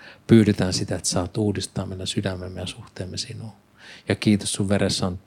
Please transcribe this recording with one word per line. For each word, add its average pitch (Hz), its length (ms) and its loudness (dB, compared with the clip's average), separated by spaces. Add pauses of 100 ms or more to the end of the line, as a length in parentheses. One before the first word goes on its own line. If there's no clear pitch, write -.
(280)
pyydetään 98 460 6
sitä, 98 220 -4
että - 140 -4
saat 90 280 -2
uudistaa 101 480 -2
meidän 95 220 -8
sydämemme 92 520 -6
ja 90 80 -8
suhteemme 95 500 -12
sinuun. 107 340 -10 (560)
Ja 104 80 0
kiitos, - 380 2
sun 98 160 -2
veressä 98 380 0
on 92 200 -6